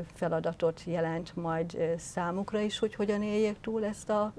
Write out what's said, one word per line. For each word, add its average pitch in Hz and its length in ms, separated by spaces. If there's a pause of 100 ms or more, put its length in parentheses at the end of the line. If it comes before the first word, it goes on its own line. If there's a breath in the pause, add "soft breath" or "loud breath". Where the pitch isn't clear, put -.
(140)
feladatot 165 720
jelent 165 500
majd, 170 400
ö, 165 220
számukra 185 640
is, 208 200
hogy 214 160
hogyan 208 280
éljék 208 380
túl 220 240
ezt 208 240
a, 214 300